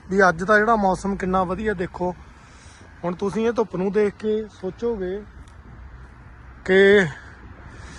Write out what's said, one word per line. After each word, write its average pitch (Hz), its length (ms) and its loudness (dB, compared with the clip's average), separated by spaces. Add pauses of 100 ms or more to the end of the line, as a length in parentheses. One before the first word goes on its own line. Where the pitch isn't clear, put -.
(100)
ਵੀ 190 180 2
ਅੱਜ 170 140 0
ਦਾ 208 160 4
ਜਿਹੜਾ 220 180 2
ਮੌਸਮ 196 400 0
ਕਿੰਨਾ 185 280 0
ਵਧੀਆ। 202 300 -4
ਦੇਖੋ, 180 360 -6 (920)
ਹੁਣ 175 100 -4
ਤੁਸੀਂ 202 320 -2
ਇਹ 233 60 0
ਧੁੱਪ 214 240 -4
ਨੂੰ 190 160 -2
ਦੇਖ 208 280 0
ਕੇ 214 160 -2 (240)
ਸੋਚੋਗੇ 190 560 -6 (1500)
ਕਿ 196 420 6 (920)